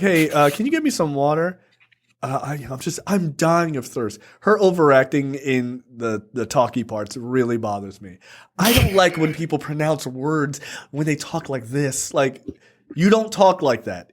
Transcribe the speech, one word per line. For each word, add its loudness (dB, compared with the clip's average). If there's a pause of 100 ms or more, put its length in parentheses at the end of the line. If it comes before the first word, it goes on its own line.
Hey, 4
uh, 4
can -2
you 0
get 0
me 0
some -2
water? 0 (640)
Uh, -4
I, -8 (180)
I'm -10
just, -6
I'm 0
dying 2
of -6
thirst. -6 (200)
Her 2
overacting 4
in -2 (120)
the, -4
the -4
talky 0
parts -8
really 0
bothers -8
me. -20 (400)
I 2
don't 4
like 4
when 0
people -4
pronounce -4
words -4 (300)
when -4
they 0
talk -8
like -6
this. -4
Like, 0 (540)
you 4
don't 2
talk 4
like 0
that. -10